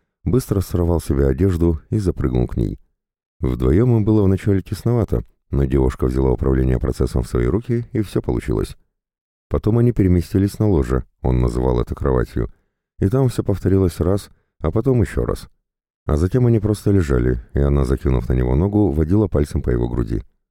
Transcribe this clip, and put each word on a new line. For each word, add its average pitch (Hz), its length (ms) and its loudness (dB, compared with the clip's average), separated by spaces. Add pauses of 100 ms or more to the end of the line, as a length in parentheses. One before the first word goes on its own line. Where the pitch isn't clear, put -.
(240)
быстро 113 380 0
сорвал 85 400 0
с - 40 -10
себя 67 240 2
одежду 85 600 0
и 113 80 -2
запрыгнул 67 480 -2
к - 120 -6
ней. 53 220 -2 (600)
Вдвоем 71 560 2
им 107 80 2
было 107 200 2
вначале 95 380 0
тесновато, 117 600 -2 (260)
но 69 140 0
девушка 65 440 0
взяла 65 240 0
управление 65 460 0
процессом 64 460 -2
в - 40 -8
свои 60 180 -2
руки, 117 480 -4
и 107 80 -2
все 110 200 -4
получилось. 57 540 -4 (760)
Потом 104 280 0
они 120 160 4
переместились 95 680 2
на 107 80 2
ложе, 65 380 0 (160)
он 64 180 0
называл 62 400 0
это 60 160 -4
кроватью, 60 560 -2 (480)
и 98 80 2
там 127 220 2
все 113 140 -4
повторилось 95 580 0
раз, 95 280 -2 (300)
а - 120 -2
потом 120 300 0
еще 58 240 -2
раз. - 220 -6 (580)
А 76 120 0
затем 120 300 2
они 117 120 4
просто 104 320 0
лежали, 65 480 2 (140)
и 69 60 0
она, 69 260 2
закинув 65 420 0
на - 60 0
него 64 220 0
ногу, 101 360 2
водила 82 360 2
пальцем 71 340 -2
по 65 80 -4
его 60 180 0
груди. 57 340 -4 (300)